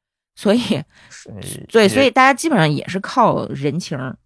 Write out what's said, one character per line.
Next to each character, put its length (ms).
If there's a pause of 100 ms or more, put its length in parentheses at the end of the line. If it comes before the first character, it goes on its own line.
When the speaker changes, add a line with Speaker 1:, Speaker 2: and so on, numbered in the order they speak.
(340)
Speaker 1:
所 180
以， 80 (480)
Speaker 2:
是， 220 (380)
Speaker 1:
对， 160
Speaker 2:
也 40
Speaker 1:
所 140
以 80
大 100
家 140
基 140
本 100
上 120
也 180
是 100
靠 480
人 320
情 180
儿， 300